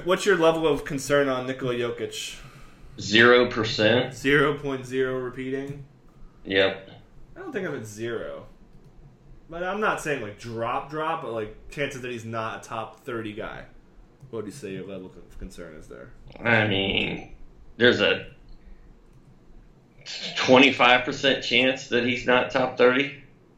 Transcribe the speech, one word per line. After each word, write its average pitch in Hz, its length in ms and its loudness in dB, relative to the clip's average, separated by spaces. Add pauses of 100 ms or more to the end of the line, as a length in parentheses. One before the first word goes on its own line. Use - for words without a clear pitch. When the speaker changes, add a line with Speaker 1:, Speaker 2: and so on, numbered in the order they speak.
Speaker 1:
what's 185 220 0
your 196 100 6
level 160 300 4
of 139 180 0
concern 143 460 0
on 127 160 -4
Nikola 131 280 -4
Jokic? 117 640 -6 (640)
Speaker 2:
Zero 120 500 6
percent. 113 640 2
Speaker 1:
Zero 143 440 2
point 135 280 -6
zero 131 320 -2
repeating? 131 680 -8 (600)
Speaker 2:
Yep. 98 460 0 (460)
Speaker 1:
I - 40 -16
don't 370 120 -12
think 185 140 -6
I'm 147 80 -6
at 117 120 -10
zero. 104 600 -10 (1040)
But 170 120 -8
I'm 190 180 -4
not 180 200 0
saying, 143 220 -4
like, 101 160 -12
drop, 117 520 -6
drop, 156 320 -4
but, 117 100 -8
like, 107 380 -8
chances 139 320 -6
that 127 80 -8
he's 113 140 -10
not 110 400 -8
a - 40 -20
top 113 360 -10
thirty 110 300 -8
guy. 73 300 -12 (680)
What 113 140 -8
would - 20 -10
you - 60 -12
say 98 200 -10
your 92 140 -10
level 95 280 -12
of - 240 -20
concern 87 380 -14
is 85 120 -20
there? 62 220 -18 (320)
Speaker 2:
I 110 240 4
mean, 98 680 -2 (420)
there's 113 240 6
a 95 280 0 (2000)
twenty-five 127 680 6
percent 131 400 0
chance 131 440 2
that 120 160 2
he's 123 220 -2
not 123 240 4
top 127 280 -2
thirty. 127 440 4 (360)